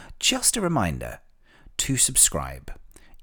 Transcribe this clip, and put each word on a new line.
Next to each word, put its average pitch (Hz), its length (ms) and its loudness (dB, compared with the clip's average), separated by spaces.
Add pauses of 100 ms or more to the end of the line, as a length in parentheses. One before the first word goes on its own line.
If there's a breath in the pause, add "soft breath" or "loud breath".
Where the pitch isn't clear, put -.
(160 loud breath)
just - 380 2
a 226 60 0
reminder 87 580 0 (580 soft breath)
to 135 200 0
subscribe. - 760 0 (500 loud breath)